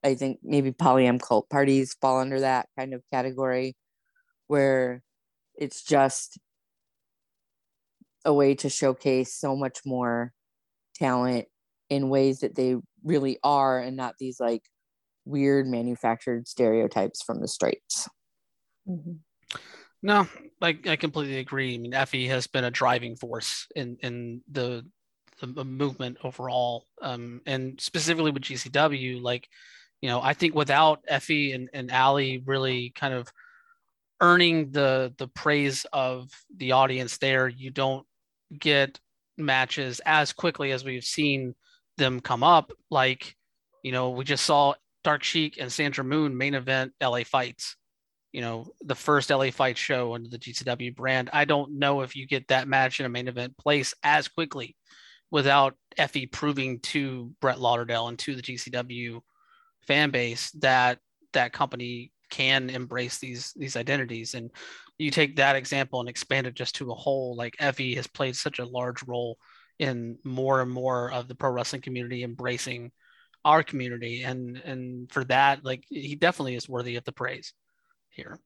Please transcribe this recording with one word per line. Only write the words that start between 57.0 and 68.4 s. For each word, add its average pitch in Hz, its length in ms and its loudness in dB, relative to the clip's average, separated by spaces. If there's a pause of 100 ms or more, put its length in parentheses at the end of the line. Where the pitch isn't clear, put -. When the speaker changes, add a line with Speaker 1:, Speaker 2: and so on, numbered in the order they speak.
Speaker 3:
Brett 131 220 0
Lauderdale 120 480 0
and 117 100 -12
to 143 160 -6
the 127 60 -12
G 123 160 -10
C 123 140 -10
W 120 500 -8 (680)
fan 147 240 2
base 120 480 -2
that 127 400 4 (320)
that 123 220 0
company 123 580 -6 (180)
can 131 400 2
embrace 123 500 -6
these, 123 360 -12
these 135 220 -8
identities. 120 560 -4
And 120 180 -10 (460)
you 151 140 -2
take 151 260 2
that 139 180 6
example 131 460 -2
and 120 80 -8
expand 135 360 -2
it 123 100 -10
just - 200 -6
to 127 160 -8
a 113 40 -8
whole, 131 400 -4
like, 120 240 -8
Effie 131 360 0
has 120 100 -6
played 131 300 -4
such - 240 -6